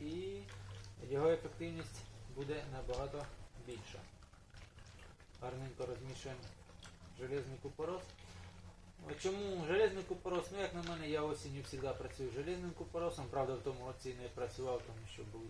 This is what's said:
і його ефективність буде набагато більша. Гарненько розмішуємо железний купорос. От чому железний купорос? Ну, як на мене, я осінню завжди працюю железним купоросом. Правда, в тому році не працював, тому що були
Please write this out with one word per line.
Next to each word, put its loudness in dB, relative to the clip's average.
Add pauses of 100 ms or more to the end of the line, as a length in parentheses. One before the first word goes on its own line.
і 0 (720)
його 10
ефективність 2 (360)
буде 0
набагато 0 (400)
більша. -6 (1400)
Гарненько -4
розмішуємо -4 (800)
железний 0
купорос. -2 (1080)
От -2
чому 2
железний 8
купорос? 2
Ну, 2
як 4
на 0
мене, 0
я 6
осінню 0
завжди 2
працюю -2
железним 0
купоросом. 0
Правда, 6
в 0
тому -2
році -4
не -2
працював, 2
тому -6
що -6 (100)
були -6